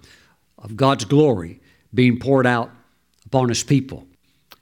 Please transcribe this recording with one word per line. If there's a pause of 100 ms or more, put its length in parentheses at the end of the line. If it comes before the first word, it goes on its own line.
(580)
of
God's
glory (340)
being
poured
out (540)
upon
his
people. (540)